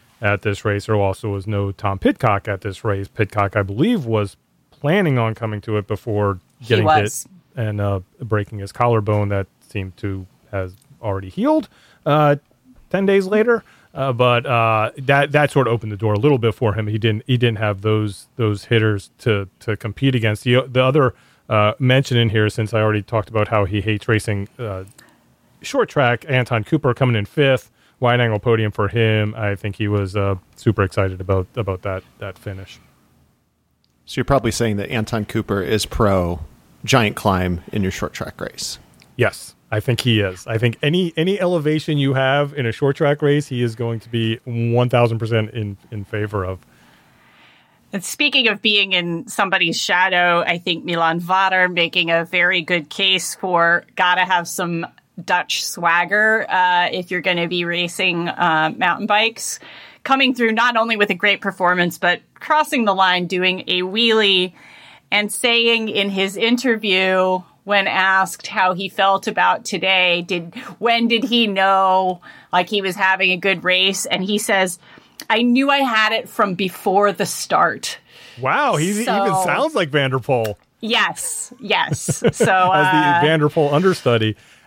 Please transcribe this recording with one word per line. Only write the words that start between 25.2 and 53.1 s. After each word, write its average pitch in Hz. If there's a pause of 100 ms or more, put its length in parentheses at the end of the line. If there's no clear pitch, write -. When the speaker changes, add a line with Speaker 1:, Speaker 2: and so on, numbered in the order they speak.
Speaker 1:
short 254
track, 120
Anton 127
Cooper 135
coming 123
in 101
fifth, 135 (300)
wide 123
angle 110
podium 110
for 104
him. 107
I 104
think 98
he 107
was, 101
uh, 98 (180)
super 107
excited 95
about, 95 (100)
about 95
that, 95 (160)
that 101
finish. 98 (1300)
Speaker 3:
So -
you're 127
probably 120
saying 110
that 101
Anton 110
Cooper 101
is 101
pro 90 (420)
giant 110
climb 92
in 107
your 95
short -
track -
race. - (380)
Speaker 1:
Yes, - (160)
I 107
think 117
he 113
is. 95
I 117
think 113
any, 170
any 185
elevation 156
you 139
have 139
in 143
a 113
short 143
track 147
race, 147
he 123
is 117
going 117
to -
be 113
one 117
thousand 120
percent 110
in, 104 (140)
in 104
favor 104
of. 92 (1300)
Speaker 2:
And 196
speaking 285
of 202
being 202
in 170
somebody's 180
shadow, 180
I 175
think 175
Milan 165
Vader 185
making 170
a 165
very 180
good 165
case 190